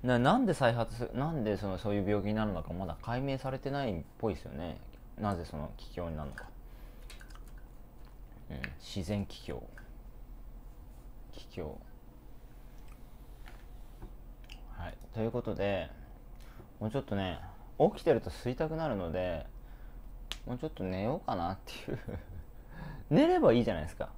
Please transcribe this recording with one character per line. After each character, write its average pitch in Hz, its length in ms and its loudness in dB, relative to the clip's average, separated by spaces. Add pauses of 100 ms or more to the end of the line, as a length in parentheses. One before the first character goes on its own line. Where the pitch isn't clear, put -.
な-、 123 160 8
な 143 180 10
ん 262 100 6
で 180 80 6
再 120 200 8
発 117 220 2
す-、 - 180 0
な 143 160 2
ん 143 140 2
で 104 120 6
そ 98 120 0
の、 92 100 0
そ 104 120 2
う 101 40 6
い 101 100 6
う 92 40 4
病 104 140 6
気 98 40 0
に 107 80 4
な 110 100 4
る 104 80 2
の 80 100 0
か - 100 -4
ま 92 140 -2
だ 80 160 -2
解 120 180 0
明 135 180 0
さ 131 120 -2
れ 131 80 -2
て 135 120 -2
な 139 160 2
い 90 140 0
っ - 20 -6 (160)
ぽ 113 120 4
い 87 40 2
で - 60 -6
す - 40 -12
よ - 80 -8
ね。 80 260 -4 (400)
な 101 180 2
ぜ 82 80 -2
そ 78 120 -8
の 73 200 -4
気 - 140 -12
境 87 200 -4
に 78 60 -4
な 76 80 -4
る 69 60 -6
の 69 60 -10
か。 - 100 -10 (2000)
う 76 40 -4
ん、 - 20 -6 (240)
自 - 260 -4
然 101 200 2
気 - 180 -10
境。 - 180 -6 (1700)
気 - 140 -10
境。 80 320 -6 (3000)
は 85 120 -4
い。 - 80 -8 (180)
と 113 60 0
い 110 60 6
う 113 40 4
こ 120 100 2
と 110 140 0
で、 95 340 2 (920)
も 110 80 2
う - 20 2
ち 139 60 -2
ょ 139 40 4
っ - 40 -6
と - 100 -2
ね、 92 240 2 (400)
起 175 220 8
き - 40 -10
て 330 80 8
る 226 80 8
と - 100 -4
吸 - 200 -2
い 127 60 0
た 160 120 2
く 160 80 -2
な 160 120 2
る 113 80 2
の 87 160 0
で、 90 340 0 (1000)
も 120 80 0
う 127 40 -4
ち - 60 -4
ょ - 40 -2
っ - 20 -2
と - 140 -4
寝 92 180 0
よ 131 200 2
う - 40 -6
か 110 100 0
な 87 160 2
っ 98 120 -4
て - 260 -8
い 139 40 0
う。 - 40 -4 (560)
<laughs> - 560 -8
寝 247 160 10
れ 359 120 8
ば 190 140 10
い 120 80 10
い 113 40 6
じ 110 60 4
ゃ 95 40 4
な 80 60 0
い - 40 0
で 82 60 -4
す - 60 -10
か。 - 220 -4